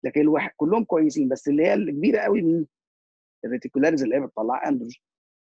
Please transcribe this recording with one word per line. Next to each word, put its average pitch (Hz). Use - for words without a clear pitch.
لكن 131
الواحد، 151
كلهم 208
كويسين، 156
بس 127
اللي 147
هي 196
الكبيره 202
قوي 208
من 165
الريتيكولاريز 135
اللي 120
هي 143
بتطلع 123
اندروجين. 123